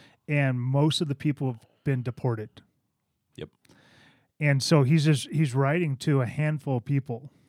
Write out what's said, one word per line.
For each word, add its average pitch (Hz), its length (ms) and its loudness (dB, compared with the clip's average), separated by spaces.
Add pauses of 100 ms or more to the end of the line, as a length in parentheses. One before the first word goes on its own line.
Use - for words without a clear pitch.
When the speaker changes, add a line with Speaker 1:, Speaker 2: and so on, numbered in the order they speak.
(260)
Speaker 1:
and 139 320 0
most 139 440 0
of 156 60 -2
the 139 60 -4
people 143 380 -4
have 113 80 -16 (240)
been 131 180 -2
deported. 113 460 -4 (880)
Speaker 2:
Yep. - 140 -12 (880)
Speaker 1:
And 143 220 2
so 147 220 4
he's 147 200 4
just, 151 260 2
he's 147 240 0
writing 139 440 0
to 139 240 2
a 120 40 -2
handful 147 520 -2
of 113 80 -6
people. 139 440 -4 (180)